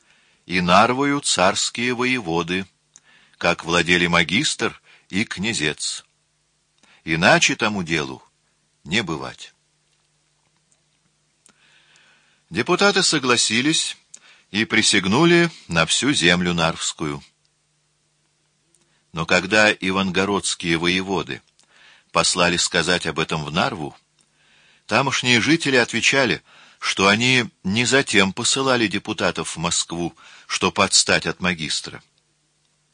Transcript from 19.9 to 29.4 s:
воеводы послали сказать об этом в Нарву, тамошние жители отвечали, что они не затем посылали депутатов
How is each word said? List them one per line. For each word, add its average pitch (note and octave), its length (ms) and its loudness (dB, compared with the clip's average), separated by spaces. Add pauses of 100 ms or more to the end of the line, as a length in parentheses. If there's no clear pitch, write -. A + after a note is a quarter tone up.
воеводы F2 640 -4 (680)
послали F2 460 0
сказать F2 480 0
об D#2 140 -4
этом D#2 260 -4
в D2 60 -8
Нарву, F2+ 440 -4 (920)
тамошние B2 540 2
жители C#3 340 0
отвечали, A#2 680 0 (380)
что - 280 0
они A#2+ 380 2 (180)
не G#2+ 220 -2
затем G#2 480 2
посылали A#2+ 540 0
депутатов F#2+ 680 -4